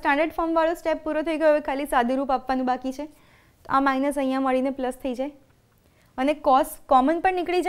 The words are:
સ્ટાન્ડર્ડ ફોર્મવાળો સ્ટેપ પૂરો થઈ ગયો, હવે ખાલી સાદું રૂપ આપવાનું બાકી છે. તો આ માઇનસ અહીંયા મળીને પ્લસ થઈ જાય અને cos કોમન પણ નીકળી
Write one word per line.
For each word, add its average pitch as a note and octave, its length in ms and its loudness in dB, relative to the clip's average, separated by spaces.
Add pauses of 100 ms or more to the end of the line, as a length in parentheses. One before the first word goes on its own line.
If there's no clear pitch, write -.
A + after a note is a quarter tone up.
સ્ટાન્ડર્ડ D4+ 380 0
ફોર્મવાળો E4 420 0
સ્ટેપ D#4 240 -2
પૂરો D#4 240 -2
થઈ D#4+ 140 -2
ગયો, D4+ 100 6
હવે D4 160 0
ખાલી C#4 240 -4
સાદું C4 300 0
રૂપ C4 160 -2
આપવાનું B3+ 320 -4
બાકી C4 260 -6
છે. D4 100 -10 (560)
તો - 40 -20 (100)
આ C#4 100 4
માઇનસ C4+ 360 0
અહીંયા C4 240 0
મળીને C4 240 0 (100)
પ્લસ B3 240 -6
થઈ B3+ 160 -4
જાય D4 100 -6 (920)
અને D4 100 2 (160)
cos C4+ 260 2 (180)
કોમન D4 300 4
પણ F#4 160 2
નીકળી F4 300 0